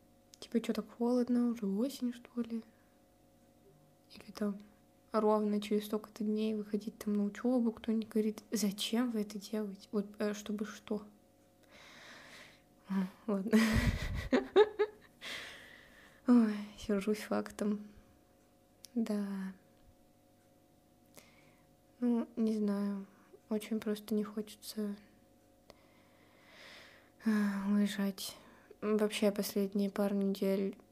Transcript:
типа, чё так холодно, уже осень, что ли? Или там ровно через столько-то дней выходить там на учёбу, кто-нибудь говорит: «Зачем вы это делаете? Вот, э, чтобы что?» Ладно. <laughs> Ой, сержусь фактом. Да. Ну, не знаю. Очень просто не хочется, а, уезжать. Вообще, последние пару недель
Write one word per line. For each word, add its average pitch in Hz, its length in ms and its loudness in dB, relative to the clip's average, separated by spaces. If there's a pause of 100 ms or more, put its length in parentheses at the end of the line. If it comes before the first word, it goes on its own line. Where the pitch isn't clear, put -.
(400)
типа, - 220 -2
чё 233 120 -2
так 214 120 -2 (120)
холодно, 240 540 2
уже 226 140 -4
осень, 240 480 -2
что - 280 -10
ли? 226 200 -6 (1500)
Или - 180 -18
там 202 260 -4 (640)
ровно 214 400 4
через 208 240 0
столько-то - 380 -4
дней 214 320 0
выходить 208 420 -4
там 208 160 -2
на 208 120 2
учёбу, 233 460 2
кто-нибудь 220 380 -2
говорит: 214 420 0
«Зачем 220 600 0
вы 220 100 -2
это 208 180 -6
делаете? 202 520 -8
Вот, 208 140 0 (140)
э, 208 140 -2
чтобы 208 320 -6
что?» - 360 -6 (2250)
Ладно. 208 300 2 (760)
<laughs> - 2000 0
Ой, 233 260 8 (240)
сержусь 208 420 0
фактом. 208 600 -2 (1120)
Да. 214 320 -2 (2750)
Ну, 240 360 2
не 220 200 2
знаю. 202 500 0 (440)
Очень 214 300 -2
просто 208 360 -2
не 214 80 2
хочется, 208 720 -8 (2250)
а, 226 40 4 (420)
уезжать. 202 640 0 (460)
Вообще, 208 500 4
последние 202 580 0
пару 202 260 0
недель 196 600 0 (160)